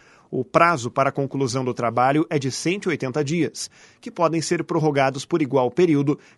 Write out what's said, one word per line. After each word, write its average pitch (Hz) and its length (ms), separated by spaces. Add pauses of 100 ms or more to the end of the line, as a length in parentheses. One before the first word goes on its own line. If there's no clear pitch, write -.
(300)
O 127 140
prazo 160 480
para 135 160
a 135 60
conclusão 135 500
do 123 100
trabalho 123 560
é 156 80
de 135 140
cento 190 360
e - 20
oitenta 135 340
dias, 143 480 (300)
que 233 100
podem 165 300
ser 165 240
prorrogados 143 580
por 170 180
igual 127 300
período, 147 480 (180)